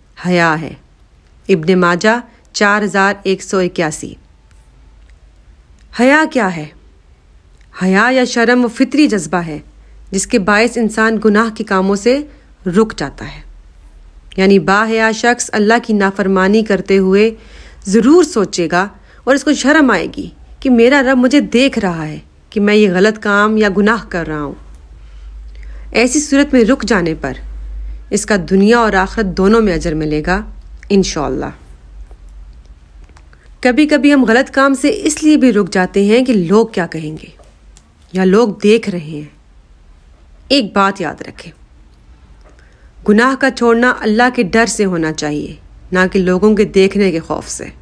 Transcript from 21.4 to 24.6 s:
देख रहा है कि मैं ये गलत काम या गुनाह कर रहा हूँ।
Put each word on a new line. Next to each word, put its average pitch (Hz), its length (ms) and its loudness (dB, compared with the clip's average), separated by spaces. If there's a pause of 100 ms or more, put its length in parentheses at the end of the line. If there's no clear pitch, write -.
देख 262 280 2
रहा 170 240 -4
है 151 180 -12 (300)
कि 214 80 -4
मैं 202 160 2
ये 214 140 6
गलत 202 300 2
काम 214 380 0
या 208 140 2
गुनाह 208 360 0
कर 170 180 -6
रहा 151 140 -8
हूँ। 143 160 -10 (1400)